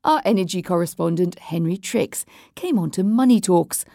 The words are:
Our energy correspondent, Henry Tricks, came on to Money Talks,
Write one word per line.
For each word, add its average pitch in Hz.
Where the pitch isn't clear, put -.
Our 311
energy 190
correspondent, 170
Henry 165
Tricks, -
came 339
on 165
to 185
Money 233
Talks, 175